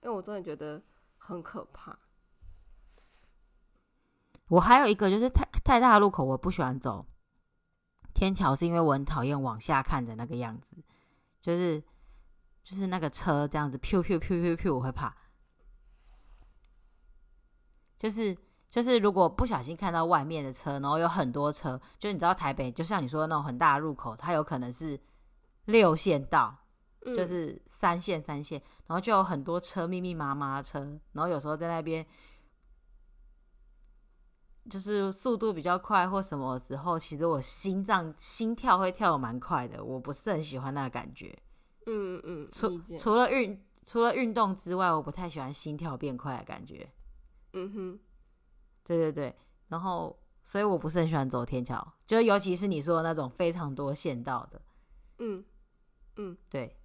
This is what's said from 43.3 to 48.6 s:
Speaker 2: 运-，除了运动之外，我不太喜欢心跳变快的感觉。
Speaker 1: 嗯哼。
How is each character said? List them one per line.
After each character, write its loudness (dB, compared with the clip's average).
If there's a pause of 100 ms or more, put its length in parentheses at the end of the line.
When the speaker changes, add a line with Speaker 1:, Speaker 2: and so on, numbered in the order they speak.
Speaker 2:
运-， 0 (280)
除 0
了 4
运 0
动 0
之 -6
外， 2
我 2
不 -8
太 -8
喜 -10
欢 -8
心 -10
跳 -6
变 -6
快 -8
的 -12
感 -14
觉。 -18 (600)
Speaker 1:
嗯 -8
哼。 -10 (840)